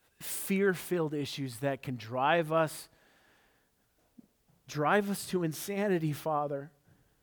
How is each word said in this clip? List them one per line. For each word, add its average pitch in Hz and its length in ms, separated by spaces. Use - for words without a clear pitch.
fear-filled 180 920
issues 139 440
that 139 240
can 131 140
drive 135 560
us, 160 360
drive 185 380
us - 160
to 180 160
insanity, 180 680
Father, 147 580